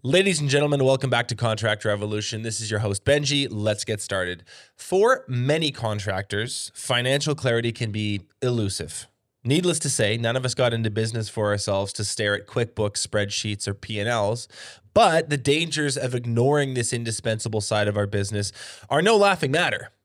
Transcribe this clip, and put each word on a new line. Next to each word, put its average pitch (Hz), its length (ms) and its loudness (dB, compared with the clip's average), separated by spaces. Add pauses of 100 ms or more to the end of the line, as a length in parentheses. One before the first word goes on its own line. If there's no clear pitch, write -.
Ladies 180 320 4
and 147 120 0
gentlemen, 143 340 2
welcome 135 240 4
back 120 200 0
to 117 60 -4
Contract 110 480 0
Revolution. 107 600 -2
This 113 180 -6
is 110 100 -8
your 107 100 0
host, 101 260 -2
Benji. 143 440 2
Let's 107 360 -2
get 107 160 -4
started. 90 420 -4 (320)
For 226 500 2
many 139 440 0
contractors, 104 1040 -4
financial 135 600 0
clarity 117 380 0
can 113 180 -6
be 104 300 -2 (220)
elusive. 104 640 -2 (380)
Needless 160 340 2
to 151 100 -4
say, 113 300 0
none 117 180 0
of 127 80 -2
us 123 80 -2
got 120 220 2
into 113 160 0
business 110 400 -4
for 107 160 -2
ourselves 101 480 0
to 104 100 -6
stare 104 300 0
at 101 120 -6
QuickBooks, 110 520 -2
spreadsheets, 104 680 -4
or 123 60 -4
P 107 260 -8
and 101 80 -2
Ls, 117 400 0 (460)
but 170 380 4
the 143 80 2
dangers 147 580 0
of 131 180 -2
ignoring 127 600 2
this 120 180 -2
indispensable 110 680 -2
side 104 260 2
of 101 80 0
our 101 100 2
business 101 460 -2 (380)
are 151 100 4
no 214 160 6
laughing 190 360 4
matter. 147 360 0 (160)